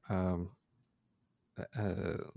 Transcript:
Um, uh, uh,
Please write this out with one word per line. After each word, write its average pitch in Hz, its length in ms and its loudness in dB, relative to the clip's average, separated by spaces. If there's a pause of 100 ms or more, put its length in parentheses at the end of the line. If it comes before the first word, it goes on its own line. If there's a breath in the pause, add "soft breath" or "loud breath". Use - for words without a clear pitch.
Um, 90 460 2 (1040)
uh, - 60 -6 (140)
uh, 95 380 2 (200)